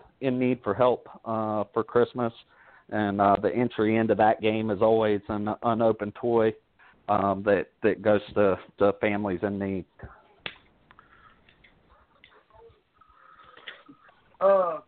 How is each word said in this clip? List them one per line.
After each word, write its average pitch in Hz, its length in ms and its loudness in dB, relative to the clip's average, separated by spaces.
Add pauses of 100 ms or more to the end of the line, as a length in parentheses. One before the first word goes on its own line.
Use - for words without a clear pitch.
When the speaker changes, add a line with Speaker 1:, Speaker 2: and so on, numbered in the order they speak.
(220)
Speaker 1:
in 131 160 -2
need 127 260 0
for 101 120 -2
help, 123 320 0 (180)
uh, 110 380 -4 (100)
for 113 100 -2
Christmas. 120 500 -2 (560)
And, 101 300 -2
uh, 101 220 4
the 104 80 0
entry 110 480 0
into 110 180 0
that 107 240 2
game 110 300 -2
is 101 140 -2
always 110 460 2
an 104 200 -6 (140)
unopened 110 520 0
toy, 113 380 0 (560)
um, 98 360 0
that, 101 220 2 (160)
that 95 180 0
goes 104 200 2 (120)
to, 98 240 2 (220)
to 101 200 2
families 104 420 -4
in 101 160 -4
need. 98 280 -6 (4000)
Speaker 2:
Uh, 185 480 2